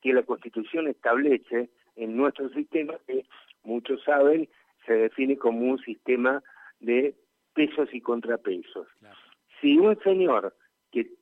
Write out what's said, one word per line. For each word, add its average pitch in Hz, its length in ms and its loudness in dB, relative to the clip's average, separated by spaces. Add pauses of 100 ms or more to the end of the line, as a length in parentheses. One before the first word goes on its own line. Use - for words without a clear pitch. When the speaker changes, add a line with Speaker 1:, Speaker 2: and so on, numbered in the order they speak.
Speaker 1:
que 131 120 0
la 123 100 4
Constitución 120 640 -6
establece 123 800 0 (260)
en 113 220 -8
nuestro 139 320 -2
sistema, 147 440 -6 (140)
que 131 180 -6 (380)
muchos 117 400 -6
saben 147 440 2 (380)
se 113 80 0
define 131 440 0
como 117 240 0 (100)
un 135 80 -2
sistema 127 640 -2 (360)
de 127 360 -2 (380)
pesos 151 400 0
y 120 80 -10
contrapesos. 113 840 -6 (120)
Speaker 2:
Claro. 101 160 -20 (460)
Speaker 1:
Si 285 180 4
un 208 240 6
señor 165 500 2 (380)
que - 160 -4 (140)